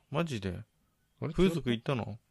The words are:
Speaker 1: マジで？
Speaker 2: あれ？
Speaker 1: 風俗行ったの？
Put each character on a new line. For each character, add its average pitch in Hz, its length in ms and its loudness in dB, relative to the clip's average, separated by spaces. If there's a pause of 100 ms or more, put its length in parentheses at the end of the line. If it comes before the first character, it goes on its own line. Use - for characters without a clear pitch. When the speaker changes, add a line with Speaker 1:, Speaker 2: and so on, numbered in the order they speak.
Speaker 1:
マ 151 140 0
ジ 143 160 -2
で？ 95 240 -4 (580)
Speaker 2:
あ 123 60 -2
れ？ 160 60 -6
Speaker 1:
風 185 160 6
俗 151 200 0
行 117 100 0
っ - 40 -16
た 139 120 -2
の？ 104 220 -4 (120)